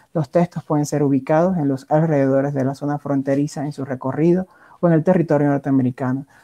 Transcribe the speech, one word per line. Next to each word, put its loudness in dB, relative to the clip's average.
Los -2
textos 0
pueden -2
ser -2
ubicados 2
en 0
los -4
alrededores 2
de -2
la -4
zona -6
fronteriza -2
en -6
su -10
recorrido 0
o 2
en 4
el 4
territorio 2
norteamericano. -2